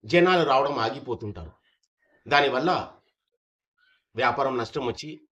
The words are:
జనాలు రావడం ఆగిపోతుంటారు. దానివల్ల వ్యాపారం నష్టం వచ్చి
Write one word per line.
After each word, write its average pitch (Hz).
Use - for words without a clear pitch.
జనాలు 175
రావడం 139
ఆగిపోతుంటారు. 107
దానివల్ల 143
వ్యాపారం 127
నష్టం 135
వచ్చి 151